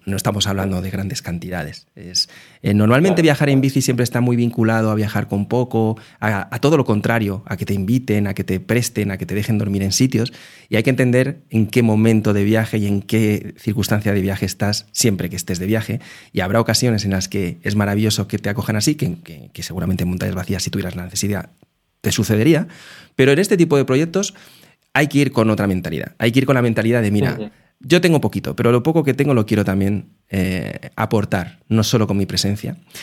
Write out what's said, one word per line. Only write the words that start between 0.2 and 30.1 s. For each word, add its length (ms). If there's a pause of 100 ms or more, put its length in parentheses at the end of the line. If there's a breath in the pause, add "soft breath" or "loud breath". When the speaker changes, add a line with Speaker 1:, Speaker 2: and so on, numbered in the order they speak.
Speaker 1:
hablando 340
de 80
grandes 320
cantidades. 720
Es, 360 (320 loud breath)
eh, 120
normalmente 440
Speaker 2:
Claro. 60
Speaker 1:
viajar 260
en 100
bici 220
siempre 240
está 160
muy 160
vinculado 540
a 40
viajar 320
con 200
poco, 520 (220 loud breath)
a, 340
a 60
todo 160
lo 80
contrario, 600
a 100
que 80
te 80
inviten, 540
a 60
que 120
te 160
presten, 500
a 60
que 80
te 100
dejen 220
dormir 260
en 80
sitios. 400 (380 loud breath)
Y 80
hay 60
que 60
entender 600
en 180
qué 160
momento 480
de 140
viaje 320
y 100
en 140
qué 560
circunstancia 560
de 80
viaje 240
estás, 480
siempre 360
que 60
estés 240
de 60
viaje. 340 (320 loud breath)
Y 80
habrá 220
ocasiones 420
en 80
las 160
que 340
es 140
maravilloso 540
que 100
te 100
acojan 280
así, 180
que, 260
que, 320
que 100
seguramente 400
en 60
montañas 260
vacías, 280
si 60
tuvieras 260
la 80
necesidad, 460 (500)
te 140
sucedería. 560 (480 loud breath)
Pero 160
en 60
este 180
tipo 180
de 80
proyectos 500 (600 loud breath)
hay 140
que 120
ir 140
con 160
otra 180
mentalidad. 520
Hay 120
que 80
ir 60
con 100
la 60
mentalidad 400
de, 100
"Mira, 260
Speaker 2:
Ujú. 120 (320 soft breath)
Speaker 1:
yo 180
tengo 220
poquito, 340
pero 160
lo 100
poco 220
que 100
tengo 200
lo 120
quiero 200
también, 460 (180)